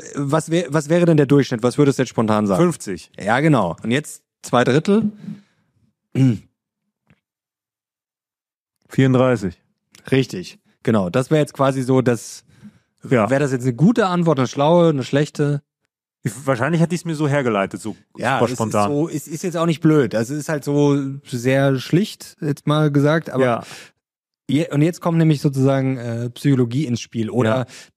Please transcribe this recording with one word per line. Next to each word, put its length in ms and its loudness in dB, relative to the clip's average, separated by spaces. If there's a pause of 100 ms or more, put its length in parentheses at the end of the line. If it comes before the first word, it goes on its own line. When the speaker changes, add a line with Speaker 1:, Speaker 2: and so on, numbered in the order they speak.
(160)
Speaker 1:
was 340 -2
wär, 200 0
was 200 -2
wäre 160 4
denn 120 4
der 100 4
Durchschnitt? 340 2
Was 160 0
würdest 220 2
du 20 0
jetzt 80 -2
spontan 380 0
sagen? 160 2
Speaker 2:
Fünfzig. 480 -4 (100)
Speaker 1:
Ja, 200 0
genau. 420 2
Und 80 -4
jetzt 320 -6 (180)
zwei 220 0
Drittel. 480 2 (3750)
Speaker 2:
Vierunddreißig. 720 2 (520)
Speaker 1:
Richtig. 480 -2 (240)
Genau. 260 0
Das 220 -2
wäre 80 2
jetzt 140 -2
quasi 280 0
so, 200 2
das 420 -4 (680)
Speaker 2:
Ja. 200 2
Speaker 1:
wäre 100 2
das 120 0
jetzt 120 -4
eine 100 0
gute 340 2
Antwort, 300 0
eine 100 0
schlaue, 420 2
eine 140 -2
schlechte? 600 -2 (580)
Speaker 2:
Ich, 100 -8 (140)
wahrscheinlich 360 0
hätte 140 0
ich's 100 -8
mir 100 -4
so 120 -2
hergeleitet, 540 -2
so 140 -10 (200)
Speaker 1:
Ja, 220 -2
Speaker 2:
super 140 0
Speaker 1:
es 60 -6
Speaker 2:
spontan. 340 0
Speaker 1:
ist 40 -2
so, 140 -2
es 180 -10
ist 160 -10
jetzt 140 -6
auch 80 0
nicht 160 -2
blöd. 320 2
Also 220 -4
es 60 -8
ist 80 -10
halt 140 -6
so 340 2 (280)
sehr 540 0
schlicht, 600 -2
jetzt 280 -6
mal 240 2
gesagt, 400 0
aber 120 0
Speaker 2:
Ja. 200 0 (840)
Speaker 1:
je-, 240 0
und 120 2
jetzt 180 0
kommt 160 0
nämlich 240 4
sozusagen, 560 0
äh, 320 -6
Psychologie 560 0
ins 160 -4
Spiel 300 -6
oder 240 0
Speaker 2:
Ja. 100 -2 (320)